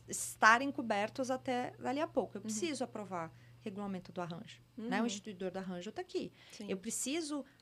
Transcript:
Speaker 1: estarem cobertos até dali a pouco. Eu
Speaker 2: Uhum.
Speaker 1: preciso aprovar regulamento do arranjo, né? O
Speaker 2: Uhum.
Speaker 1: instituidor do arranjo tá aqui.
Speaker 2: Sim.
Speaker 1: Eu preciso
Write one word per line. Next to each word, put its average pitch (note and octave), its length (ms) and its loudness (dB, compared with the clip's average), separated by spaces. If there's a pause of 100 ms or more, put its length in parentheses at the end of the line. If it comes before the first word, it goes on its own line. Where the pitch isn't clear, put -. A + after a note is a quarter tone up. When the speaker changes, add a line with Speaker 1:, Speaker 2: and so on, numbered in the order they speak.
Speaker 1:
estarem A#3+ 640 6
cobertos A3+ 580 0
até B3+ 480 0
dali B3 220 0
a D#4 80 2
pouco. A#3+ 300 0
Eu - 20 -6
Speaker 2:
Uhum. G3 40 -10
Speaker 1:
preciso A#3 420 -2
aprovar F#3 440 -6 (340)
regulamento G3 480 -6
do F3+ 100 -4
arranjo, E3+ 380 -8 (160)
né? G#3+ 220 0
O A3 40 4
Speaker 2:
Uhum. A#3 40 4
Speaker 1:
instituidor G3 460 -4
do F3+ 60 -6
arranjo F#3 340 -4
tá F4+ 100 -6
aqui. F#4 300 -4 (200)
Speaker 2:
Sim. G#3+ 160 -12
Speaker 1:
Eu F#3+ 100 0
preciso C#4 680 -2 (160)